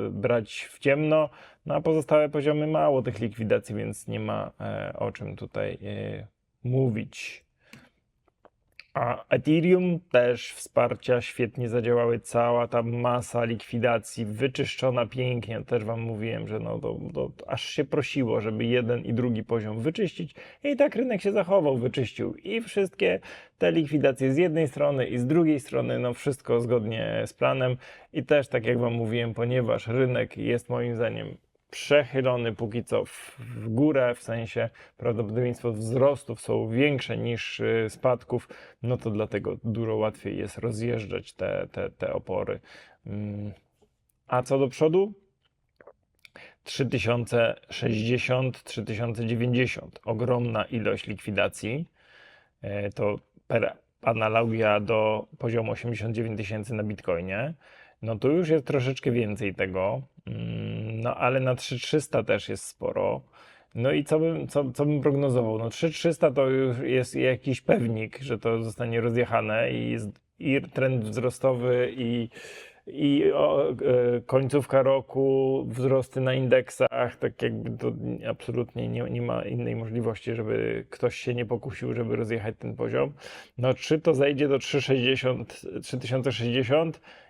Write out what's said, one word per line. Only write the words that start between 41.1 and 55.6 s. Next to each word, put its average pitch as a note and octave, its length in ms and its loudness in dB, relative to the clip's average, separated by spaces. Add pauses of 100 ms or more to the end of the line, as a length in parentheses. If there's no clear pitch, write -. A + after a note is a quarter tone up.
te, F#2 380 -4
te, F#2+ 180 -6
te - 240 -6
opory. F#2+ 460 -4 (460)
Mm. G#2 460 -8 (760)
A B2+ 160 2
co C3+ 160 2
do C3+ 80 4
przodu? F3 460 2 (1500)
Trzy - 220 -2
tysiące A#2 680 0 (140)
sześćdziesiąt, A#2+ 960 0
trzy - 200 -8
tysiące A2+ 420 -4
dziewięćdziesiąt. A#2+ 800 0
Ogromna A#2 600 0
ilość G#2 420 -4
likwidacji. G#2 800 -2 (760)
E, G2+ 280 -4
to G#2 300 -2 (280)
per A2+ 300 0 (240)
analogia A2 800 4
do G#2+ 480 2 (100)
poziomu A2+ 340 -2